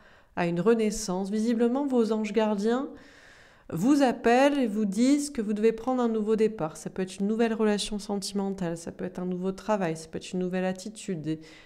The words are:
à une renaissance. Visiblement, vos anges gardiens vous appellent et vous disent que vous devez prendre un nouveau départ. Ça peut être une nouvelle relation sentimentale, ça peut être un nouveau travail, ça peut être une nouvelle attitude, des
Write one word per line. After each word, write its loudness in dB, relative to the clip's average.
à 0
une 0
renaissance. 2
Visiblement, 2
vos 4
anges -2
gardiens 0
vous 4
appellent 4
et 2
vous -2
disent 2
que -6
vous -2
devez 4
prendre -2
un 2
nouveau 0
départ. 0
Ça -12
peut -6
être -6
une 0
nouvelle 2
relation 0
sentimentale, -4
ça -12
peut -10
être -8
un -6
nouveau -4
travail, -2
ça -14
peut -10
être -14
une -4
nouvelle -2
attitude, -6
des -6